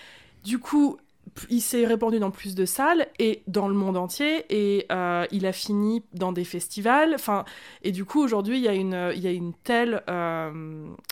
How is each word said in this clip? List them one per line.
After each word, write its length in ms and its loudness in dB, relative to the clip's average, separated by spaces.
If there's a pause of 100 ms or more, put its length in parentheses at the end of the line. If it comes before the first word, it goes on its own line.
(440)
Du 160 -2
coup, 380 2 (380)
p-, 140 -16
il 120 2
s'est 260 2
répandu 320 2
dans 120 0
plus 220 -10
de 120 0
salles 420 2 (100)
et 300 2
dans 220 0
le 60 0
monde 200 2
entier. 540 0
Et, 420 2
euh, 400 0
il 140 -2
a 80 0
fini 580 0
dans 220 -2
des 100 -2
festivals. 720 2
Enfin, 300 0 (380)
et 100 0
du 100 -4
coup, 180 2
aujourd'hui, 360 2
il 60 0
y 40 4
a 60 2
une, 420 0
il 60 -6
y 60 0
a 40 0
une 220 -4
telle, 560 0
euh, 760 -6 (260)